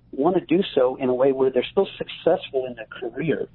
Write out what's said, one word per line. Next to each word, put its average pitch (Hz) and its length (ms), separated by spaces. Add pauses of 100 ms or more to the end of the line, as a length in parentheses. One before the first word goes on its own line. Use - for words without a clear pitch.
(120)
want 170 260
to 170 80
do 180 180 (120)
so 131 200
in 131 140
a 127 40
way 131 200
where 131 180
they're 123 200
still 196 160 (100)
successful - 720
in 123 80
their 113 100
career. 123 680